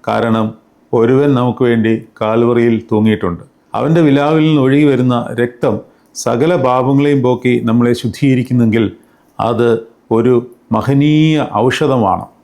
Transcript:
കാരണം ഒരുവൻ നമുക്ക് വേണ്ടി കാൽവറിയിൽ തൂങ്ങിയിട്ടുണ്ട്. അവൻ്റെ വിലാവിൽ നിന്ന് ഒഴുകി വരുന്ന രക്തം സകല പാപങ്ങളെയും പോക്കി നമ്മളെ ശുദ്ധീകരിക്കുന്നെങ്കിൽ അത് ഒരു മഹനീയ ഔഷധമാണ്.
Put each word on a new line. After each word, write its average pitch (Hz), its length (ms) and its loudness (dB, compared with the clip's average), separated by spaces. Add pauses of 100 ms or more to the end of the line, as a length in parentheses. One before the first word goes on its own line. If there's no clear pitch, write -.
കാരണം 110 440 0 (440)
ഒരുവൻ 131 380 2 (100)
നമുക്ക് 123 280 -2
വേണ്ടി 113 260 2 (260)
കാൽവറിയിൽ 117 560 0 (140)
തൂങ്ങിയിട്ടുണ്ട്. 107 540 -2 (320)
അവൻ്റെ 156 300 0
വിലാവിൽ 147 400 2
നിന്ന് 151 180 2
ഒഴുകി 143 240 2
വരുന്ന 127 280 0 (240)
രക്തം 120 340 -4 (480)
സകല 127 300 -2 (120)
പാപങ്ങളെയും 135 580 0
പോക്കി 123 300 0 (160)
നമ്മളെ 120 320 2
ശുദ്ധീകരിക്കുന്നെങ്കിൽ 120 840 0 (540)
അത് 117 320 0 (460)
ഒരു 123 180 2 (380)
മഹനീയ 147 760 2 (160)
ഔഷധമാണ്. 120 600 0 (200)